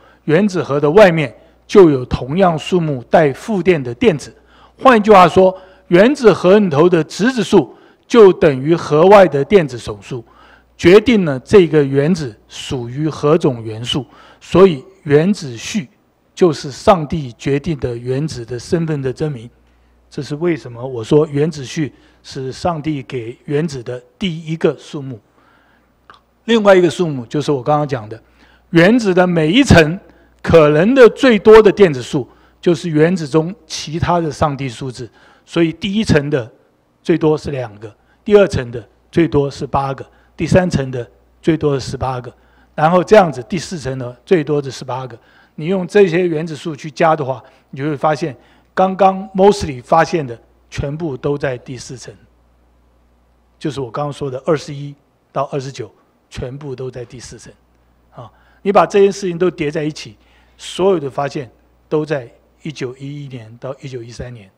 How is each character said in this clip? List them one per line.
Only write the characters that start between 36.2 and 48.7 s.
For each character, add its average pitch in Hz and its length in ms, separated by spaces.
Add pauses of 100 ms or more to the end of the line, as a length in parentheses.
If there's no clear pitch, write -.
的 131 220 (500)
最 170 160
多 156 220
是 147 140
两 120 260
个， 104 160 (300)
第 208 120
二 196 120
层 123 240
的 120 120 (260)
最 165 180
多 143 200
是 143 160
八 135 300
个， 123 100 (320)
第 - 80
三 180 240
层 139 220
的 123 180 (320)
最 160 160
多 147 220
是 123 120
十 135 60
八 127 240
个， 120 140 (400)
然 160 160
后 180 140
这 - 100
样 185 160
子 127 140
第 190 120
四 160 220
层 131 180
的 127 180 (120)
最 170 160
多 147 180
是 135 80
十 127 160
八 131 220
个。 120 100 (380)
你 151 120
用 185 200
这 202 220
些 180 180
原 160 180
子 160 120
数 160 180
去 151 160
加 160 240
的 156 100
话， 127 180 (280)
你 139 80
就 135 60
会 151 120
发 156 160
现 147 240 (380)